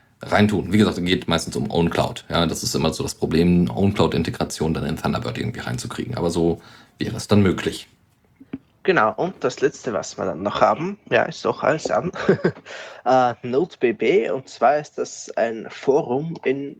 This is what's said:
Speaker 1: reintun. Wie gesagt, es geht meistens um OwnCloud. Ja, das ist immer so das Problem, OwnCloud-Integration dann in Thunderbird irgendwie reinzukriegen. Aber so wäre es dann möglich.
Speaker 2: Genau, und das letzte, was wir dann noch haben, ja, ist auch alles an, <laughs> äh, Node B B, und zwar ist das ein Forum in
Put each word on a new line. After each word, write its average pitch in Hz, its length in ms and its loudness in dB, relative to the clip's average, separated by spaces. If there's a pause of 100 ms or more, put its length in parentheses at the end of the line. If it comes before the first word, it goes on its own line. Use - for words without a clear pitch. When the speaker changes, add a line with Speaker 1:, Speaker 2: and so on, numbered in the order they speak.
(220)
Speaker 1:
reintun. 101 520 2
Wie 104 40 4
gesagt, 98 220 4
es 90 40 -2
geht 90 240 0
meistens 85 280 -2
um 64 160 -2
OwnCloud. 82 580 0
Ja, 82 160 2
das 78 180 -4
ist - 120 -4
immer 78 180 2
so - 80 -8
das 76 140 -6
Problem, 85 560 4
OwnCloud-Integration 82 1040 0
dann 73 100 -2
in 78 120 -2
Thunderbird 71 400 -4
irgendwie - 240 -4
reinzukriegen. - 540 -6
Aber 85 160 0
so 82 280 2 (380)
wäre - 180 -4
es 120 120 -10
dann 104 160 6
möglich. - 440 -2 (960)
Speaker 2:
Genau, 113 360 2
und 180 240 -4
das 123 200 -2
letzte, - 320 -2
was 76 240 -6
wir 101 80 -4
dann 82 160 -4
noch 101 200 -4
haben, 160 360 0 (140)
ja, 117 140 4
ist - 200 -10
auch - 160 -2
alles - 300 0
an, 156 200 -2 (480)
<laughs> - 460 -18
äh, 123 380 4
Node 135 360 -2
B 120 140 2
B, 160 380 2
und 131 180 -6
zwar 139 300 2
ist - 180 -10
das - 400 -8
ein 113 320 -2
Forum 139 640 0 (100)
in 139 360 -2